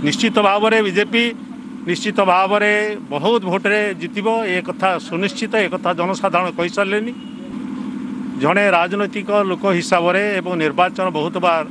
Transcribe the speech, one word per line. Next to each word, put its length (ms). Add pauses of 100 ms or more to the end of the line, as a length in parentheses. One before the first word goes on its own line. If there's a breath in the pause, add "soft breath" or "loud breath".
ନିଶ୍ଚିତ 360
ଭାବରେ 360 (100)
ବିଜେପି 360 (640)
ନିଶ୍ଚିତ 360
ଭାବରେ 460 (420)
ବହୁତ 280 (100)
ଭୋଟରେ 300 (200)
ଜିତିବ, 260 (260)
ଏ 120
କଥା 240 (180)
ସୁନିଶ୍ଚିତ, 460 (120)
ଏ 80
କଥା 160 (100)
ଜନସାଧାରଣ 480 (100)
କହିସାରିଲେନି। 560 (1300)
ଜଣେ 220 (140)
ରାଜନୈତିକ 520 (200)
ଲୋକ 140 (140)
ହିସାବରେ 440 (180)
ଏବଂ 120 (120)
ନିର୍ବାଚନ 440 (100)
ବହୁତ 180 (100)
ବାର 260